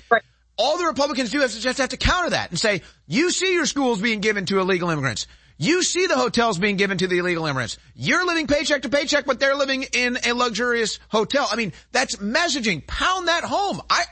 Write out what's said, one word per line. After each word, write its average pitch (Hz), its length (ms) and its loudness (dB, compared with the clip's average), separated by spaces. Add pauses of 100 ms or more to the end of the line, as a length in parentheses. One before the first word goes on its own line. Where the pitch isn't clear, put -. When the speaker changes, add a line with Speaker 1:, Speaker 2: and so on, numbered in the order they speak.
(120)
Speaker 1:
Right. 233 100 6 (340)
Speaker 2:
All 277 220 0
the 359 80 0
Republicans 269 460 0
do 285 100 0
is 226 180 0
just 247 200 -2
have 262 100 0
to 247 80 -8
counter 339 320 2
that 117 220 -2
and 170 80 -6
say, 208 240 0 (240)
"You 277 240 2
see 370 220 0
your 330 120 2
schools 240 340 0
being 214 200 0
given 202 260 0
to 196 140 0
illegal 180 320 0
immigrants. 135 340 -2 (340)
You 302 220 2
see 359 240 0
the 339 100 2
hotels 233 440 2
being 202 180 0
given 196 220 0
to 185 80 0
the 180 100 0
illegal 175 300 0
immigrants. 131 320 -4 (160)
You're 220 320 0
living 330 180 0
paycheck 285 380 0
to 277 60 -6
paycheck, 277 360 0
but 247 140 0
they're 277 160 2
living 269 360 0
in 247 340 0
a 240 80 2
luxurious 240 640 0 (100)
hotel." 226 420 0
I 214 60 -2
mean, 220 160 -4 (180)
that's 240 260 0
messaging. 233 720 -2
Pound 359 400 0
that 330 160 2
home. 294 460 -2
I, 330 220 2